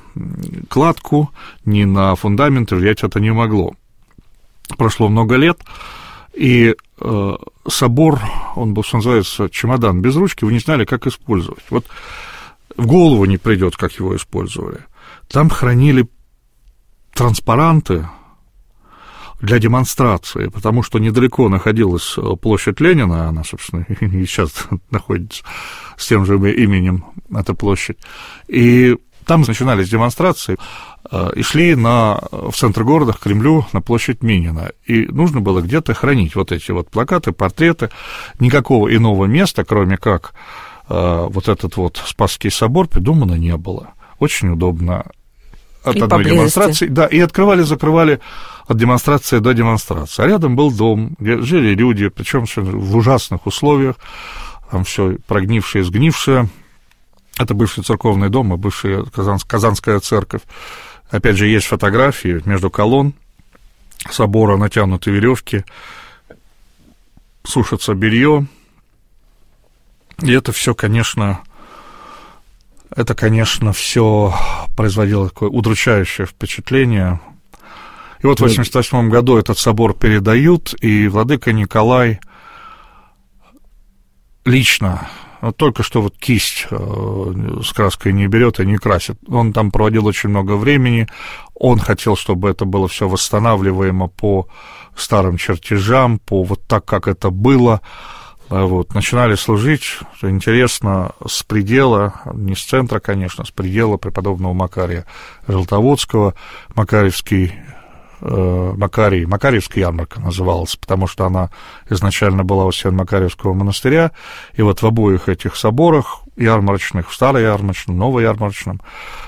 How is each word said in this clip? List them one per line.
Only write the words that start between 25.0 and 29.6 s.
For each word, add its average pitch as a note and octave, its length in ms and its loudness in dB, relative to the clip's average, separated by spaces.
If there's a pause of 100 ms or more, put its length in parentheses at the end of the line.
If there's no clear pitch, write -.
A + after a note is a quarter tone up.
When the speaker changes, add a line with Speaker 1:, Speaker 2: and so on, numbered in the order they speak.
Speaker 1:
с - 100 -10
тем G2+ 200 2
же G2 100 4
име-, G2 180 2
именем, F#2 500 2 (300)
эта G#2 200 -4
площадь. G2+ 440 -4 (500)
И A#2+ 480 6 (300)
там E3 200 4
начинались A2 440 0